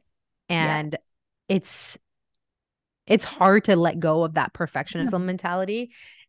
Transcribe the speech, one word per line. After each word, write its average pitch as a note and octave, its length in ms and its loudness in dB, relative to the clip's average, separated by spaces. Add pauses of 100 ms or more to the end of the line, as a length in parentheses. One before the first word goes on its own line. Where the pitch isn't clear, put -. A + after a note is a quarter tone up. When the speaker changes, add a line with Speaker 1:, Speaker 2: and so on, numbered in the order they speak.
(500)
Speaker 1:
Yes. E3+ 80 0
Speaker 2:
and D#3 400 -2 (520)
it's, - 500 -2 (1080)
it's G#3 200 2
hard G3 400 4
to G3+ 100 6
let E3+ 240 2
go D#3+ 240 2
of D#3+ 120 -4
that D3+ 180 -2
perfectionism E3+ 580 -4
Speaker 1:
Yeah. F#3 80 -2
Speaker 2:
mentality. F#3 720 -4 (380)